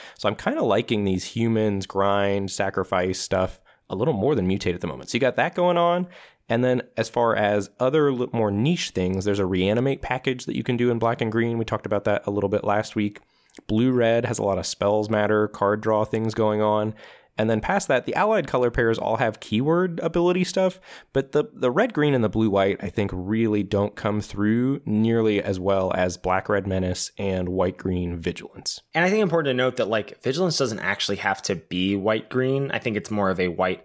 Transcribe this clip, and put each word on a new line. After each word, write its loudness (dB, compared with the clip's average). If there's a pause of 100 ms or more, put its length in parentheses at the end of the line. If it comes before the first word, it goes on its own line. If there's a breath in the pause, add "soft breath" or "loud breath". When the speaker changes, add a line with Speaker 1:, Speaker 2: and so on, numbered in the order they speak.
(200 loud breath)
Speaker 1:
So 0
I'm -2
kinda -2
liking 0
these 0
humans, 0
grind, 2
sacrifice 0
stuff -2 (300 soft breath)
a -6
little 0
more 0
than 0
mutate 0
at -6
the -6
moment. -10
So -8
you -8
got 0
that 0
going 2
on. 2 (420 loud breath)
And 2
then 2 (160)
as 0
far 2
as 0 (100)
other 2
li-, -2
more 0
niche 0
things, -2
there's 0
a 2
reanimate 0
package -4
that -6
you -2
can 0
do 2
in 0
black 0
and -2
green. 0
We -2
talked -4
about -2
that 0
a -4
little 0
bit 0
last 0
week. -2 (480 loud breath)
Blue 2
red 2
has -2
a -2
lot 0
of -4
spells 0
matter, 2
card 0
draw 2
things -2
going 0
on. 2 (440 loud breath)
And 0
then 2
past -2
that, 2
the -4
allied 0
color 0
pairs 2
all -2
have -2
keyword 0
ability 0
stuff, 0 (320 loud breath)
but -2
the, 2 (100)
the 0
red 0
green 2
and 4
the 2
blue 2
white, 2
I -6
think, -2
really 0
don't 0
come -2
through 0
nearly 2
as -2
well 2
as 0
black -2
red 0
menace -2
and -2
white 0
green -4
vigilance. -8 (140)
Speaker 2:
And 2
I 2
think 2
important 0
to 0
note 0
that, 0
like, -4
vigilance -2
doesn't -2
actually -2
have 0
to -2
be -2
white 0
green. 0
I -2
think -4
it's -4
more 2
of 0
a 2
white 0